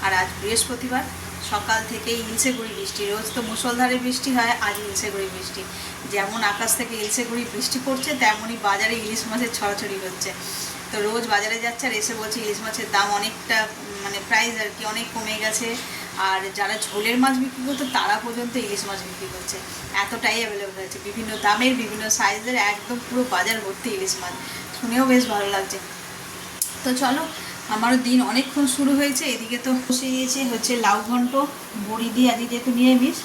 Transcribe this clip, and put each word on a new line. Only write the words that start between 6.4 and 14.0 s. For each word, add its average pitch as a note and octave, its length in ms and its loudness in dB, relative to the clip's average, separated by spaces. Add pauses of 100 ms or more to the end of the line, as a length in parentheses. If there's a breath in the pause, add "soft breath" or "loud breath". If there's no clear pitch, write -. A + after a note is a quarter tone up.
আকাশ A3+ 280 0
থেকে A#3 140 -4 (100)
ইলশে G#3 260 0
গুঁড়ি A#3 140 -2 (100)
বৃষ্টি B3 320 -2
পড়ছে, C4 260 -2 (100)
তেমনই A3 360 2 (100)
বাজারে G#3 360 2
ইলিশ A3 260 -2
মাছের A#3+ 280 0
ছড়াছড়ি G3+ 480 -2
হচ্ছে। F#3 240 -4 (600 loud breath)
তো - 40 -6 (100)
রোজ A3+ 180 0 (100)
বাজারে G#3+ 320 2
যাচ্ছে A#3 240 -4
আর A3+ 120 -2
এসে A3+ 200 0
বলছে G#3+ 240 -4
ইলিশ G#3 200 -2
মাছের A3 300 -4
দাম G3+ 120 4 (100)
অনেকটা, G#3+ 400 0 (460)